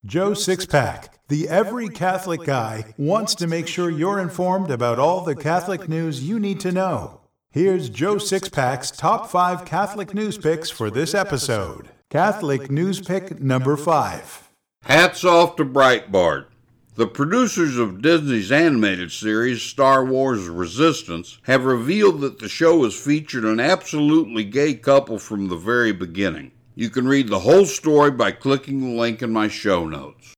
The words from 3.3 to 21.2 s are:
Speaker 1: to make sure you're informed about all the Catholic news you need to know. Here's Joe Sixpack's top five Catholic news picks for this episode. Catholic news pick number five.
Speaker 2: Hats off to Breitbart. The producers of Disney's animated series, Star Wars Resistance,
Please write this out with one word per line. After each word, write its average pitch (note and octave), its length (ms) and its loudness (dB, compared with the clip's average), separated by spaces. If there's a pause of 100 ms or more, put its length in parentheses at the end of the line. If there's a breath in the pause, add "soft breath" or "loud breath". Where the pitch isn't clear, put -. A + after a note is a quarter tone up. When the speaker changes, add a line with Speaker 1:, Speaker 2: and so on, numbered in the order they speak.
Speaker 1:
to E3+ 100 -4
make E3 200 -4
sure F3 220 -4
you're F3+ 320 -2
informed F3+ 500 -2
about A#2+ 280 0
all E3+ 260 2
the D#3 100 -2
Catholic F3 540 -4
news D#3+ 340 -4
you G3+ 160 -4
need G3 220 -4
to F#3 100 -4
know. F3+ 520 -4 (280)
Here's F3 380 0
Joe D#3+ 280 -2
Sixpack's C#3+ 720 -2
top G#3+ 400 -2
five F3+ 340 0
Catholic G3 480 -4
news G#3 240 -4
picks D#3+ 320 -2
for G#2+ 220 -6
this D3 240 -4
episode. B2+ 760 -4 (220)
Catholic D3+ 600 -2
news F3 300 -2
pick F#3 400 -6
number C3 340 0
five. C#3+ 760 -2 (320)
Speaker 2:
Hats E3+ 420 4
off E3+ 320 6
to D3+ 80 0
Breitbart. G2+ 800 2 (500)
The A#2 120 2
producers E3 720 0
of G2+ 240 -2
Disney's C#3 500 2
animated G#2+ 600 2
series, A2 500 -2
Star C3+ 420 4
Wars C3 420 0
Resistance, F2 1000 -2